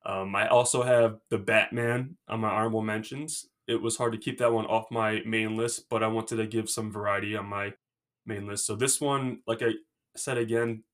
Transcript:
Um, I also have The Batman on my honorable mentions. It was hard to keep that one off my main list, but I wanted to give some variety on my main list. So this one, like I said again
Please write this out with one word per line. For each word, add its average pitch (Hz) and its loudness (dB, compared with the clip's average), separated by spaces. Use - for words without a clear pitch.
Um, 98 -4
I 104 2
also 123 4
have 117 4
The 107 0
Batman 117 0
on 110 -4
my 110 2
honorable 110 0
mentions. 110 -6
It 113 0
was 113 -2
hard 117 0
to 107 -6
keep - -4
that 120 4
one 110 0
off 113 0
my 110 0
main 110 0
list, 117 -2
but 113 0
I 110 2
wanted 113 -2
to 110 0
give 110 -2
some 107 -4
variety 104 -2
on 101 -6
my 101 -4
main 101 -6
list. 101 -4
So 104 -2
this 131 2
one, 135 0
like 113 -2
I 113 2
said 131 -4
again 117 0